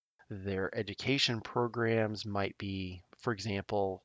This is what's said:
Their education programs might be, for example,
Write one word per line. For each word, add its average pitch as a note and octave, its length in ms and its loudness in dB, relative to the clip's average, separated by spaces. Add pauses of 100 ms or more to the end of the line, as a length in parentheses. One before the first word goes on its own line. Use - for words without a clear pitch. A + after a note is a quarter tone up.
(300)
Their G2 460 -2
education A#2 640 0
programs A2+ 840 2
might G2 340 -2
be, F#2+ 420 -4 (160)
for B2 160 0
example, G2 720 -2